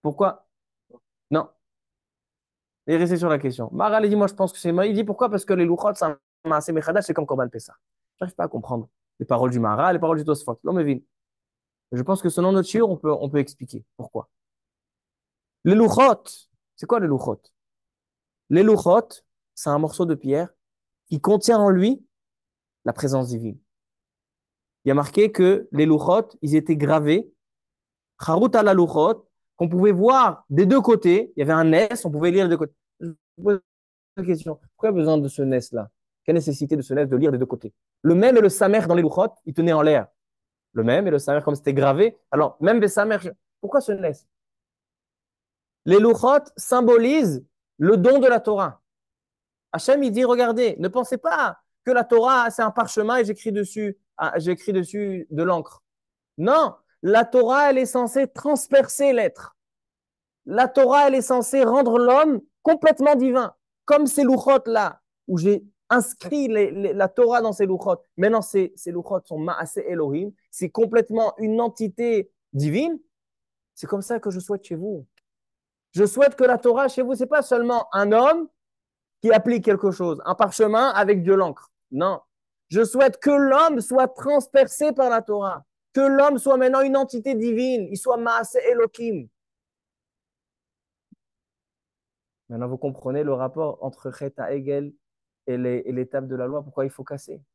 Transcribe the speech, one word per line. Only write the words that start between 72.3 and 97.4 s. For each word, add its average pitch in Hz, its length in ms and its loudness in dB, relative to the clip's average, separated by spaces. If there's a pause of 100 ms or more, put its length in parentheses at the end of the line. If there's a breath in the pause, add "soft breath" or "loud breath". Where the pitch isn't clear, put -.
divine. 175 480 -4 (720)
C'est - 140 -18
comme 196 140 -6
ça 233 180 -8
que 214 120 -8
je 180 100 -10
souhaite 196 240 -8
chez 170 100 -12
vous. 170 320 -10 (840)
Je 196 140 2
souhaite 277 300 2
que 254 80 2
la 247 140 4
Torah 247 320 2
chez 262 120 -4
vous, 254 140 -2
c'est 247 120 -4
pas 285 140 0
seulement 240 520 -2
un 202 180 0
homme 294 380 2 (720)
qui 226 100 2
applique 220 320 2
quelque 196 260 0
chose, 170 360 -6
un 185 100 -2
parchemin 220 540 2
avec 196 340 0
de 190 100 2
l'encre. 185 380 -2 (180)
Non. 170 320 -4 (480)
Je 202 140 2
souhaite 262 340 2
que 294 140 0
l'homme 285 480 2
soit 262 300 0
transpercé 277 840 0
par 254 180 0
la 226 120 0
Torah, 196 440 -6 (280)
que 269 80 0
l'homme 277 360 4
soit 269 200 2
maintenant 254 240 2
une 269 160 0
entité 262 360 -4
divine, 233 560 -2
il 196 80 -10
soit 240 200 -2
maaseh 233 420 -2 (100)
Elohim. 226 580 -2 (3250)
Maintenant, 120 180 -10
vous 127 100 -10
comprenez 135 460 -8
le 139 100 -4
rapport 135 480 -8
entre 131 300 -12
Chet 139 260 -14
HaEgel 143 560 -8 (540)
et 127 100 -6
les, 123 280 -4
et 127 80 -8
l'étape 127 340 -6
de 131 80 -10
la 127 100 -8
loi, 143 160 -8
pourquoi 139 240 -8
il 139 60 -8
faut 131 140 -18
casser. 143 360 -16 (140)